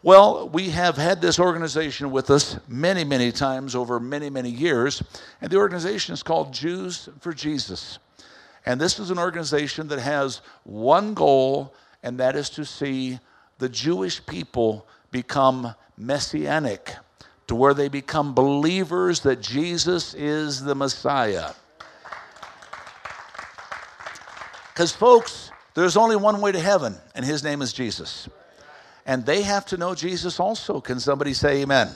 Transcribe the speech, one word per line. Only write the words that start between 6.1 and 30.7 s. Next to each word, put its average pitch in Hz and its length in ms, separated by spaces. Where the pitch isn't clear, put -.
is - 80
called 160 320
Jews 175 540
for 175 100
Jesus. 143 680
And 123 140
this 175 200
is 185 120
an 180 60
organization 160 720
that 143 100
has 139 420
one 151 500
goal, 139 600
and 123 180
that 131 160
is 147 160
to 151 140
see 131 540
the 131 100
Jewish 170 560
people 120 640
become 127 600
messianic, 143 960
to 117 80
where 135 180
they 143 140
become 143 460
believers 165 880
that 127 200
Jesus 165 720
is 147 500
the 139 120
Messiah. 127 760
'Cause, 170 160
folks, 233 600
there's 175 200
only 220 220
one 202 240
way 202 100
to 180 80
heaven, 160 380
and 127 80
his 143 180
name 147 200
is 120 100
Jesus. - 560
And 127 200
they 175 160
have 202 240
to 190 100
know 180 180
Jesus 175 460
also. 202 400